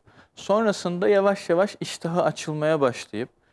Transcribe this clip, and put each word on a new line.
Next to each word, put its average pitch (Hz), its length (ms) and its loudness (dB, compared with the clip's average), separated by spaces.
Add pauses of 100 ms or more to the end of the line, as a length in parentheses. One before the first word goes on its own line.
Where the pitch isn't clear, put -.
(340)
Sonrasında 196 760 0
yavaş 196 420 2
yavaş 180 300 2
iştahı 170 420 -4
açılmaya 151 580 -2
başlayıp 120 480 -2 (240)